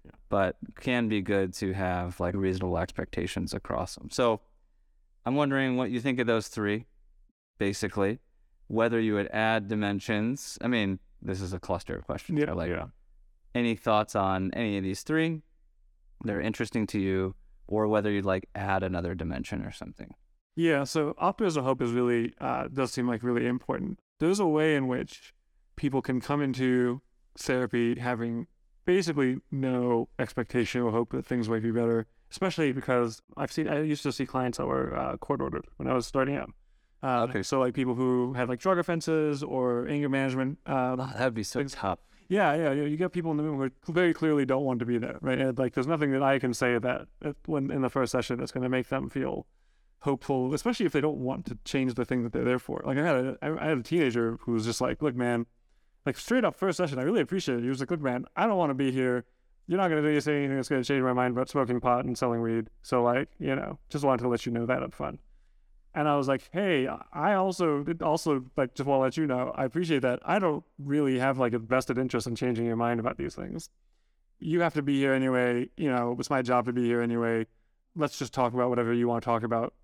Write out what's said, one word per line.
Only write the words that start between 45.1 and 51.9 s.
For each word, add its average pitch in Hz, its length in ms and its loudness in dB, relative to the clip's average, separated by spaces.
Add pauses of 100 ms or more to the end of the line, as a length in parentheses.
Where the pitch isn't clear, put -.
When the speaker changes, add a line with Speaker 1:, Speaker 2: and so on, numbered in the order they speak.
Speaker 1:
right? 131 180 0
And, 127 200 0
like, 127 160 0
there's - 120 0
nothing 147 260 0
that 135 100 2
I 139 160 4
can 123 160 0
say 123 240 2
that, 123 280 -2 (160)
uh, 143 120 -4 (100)
when 139 260 -2
in 139 120 -2
the 123 80 0
first 131 220 0
session 123 260 -2
that's 131 120 -6
gonna 127 180 -4
make 127 200 0
them 135 220 -4
feel 131 360 -6 (540)
hopeful, 135 540 0
especially 220 320 0
if 143 60 -2
they 147 80 2
don't 147 180 0
want 131 280 -4
to 120 180 -8
change 131 300 0